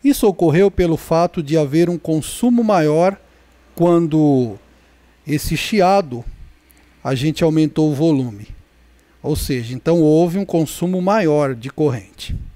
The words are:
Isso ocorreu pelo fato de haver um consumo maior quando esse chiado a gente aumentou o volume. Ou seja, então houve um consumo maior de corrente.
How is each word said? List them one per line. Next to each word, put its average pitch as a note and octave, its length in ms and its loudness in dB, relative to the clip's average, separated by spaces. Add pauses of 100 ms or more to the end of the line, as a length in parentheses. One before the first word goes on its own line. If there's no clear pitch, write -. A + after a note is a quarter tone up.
Isso C4+ 220 2
ocorreu F3+ 460 4
pelo E3+ 260 0
fato E3+ 460 -2
de D3 140 -2
haver D#3 320 2
um F3 80 -4
consumo A#3 640 -2
maior F3+ 580 2 (540)
quando D3+ 800 2 (720)
esse D#3 280 -4
chiado F3+ 680 0 (800)
a B2+ 100 -2
gente C#3 300 -2
aumentou D#3 480 0
o - 20 -2
volume. C3 540 -2 (760)
Ou D3+ 140 -4
seja, B2 400 -6
então E3 260 0
houve D#3+ 380 2
um G3 60 -4
consumo F3 560 -4
maior D#3+ 520 0
de A#2+ 160 -10
corrente. - 680 -6 (200)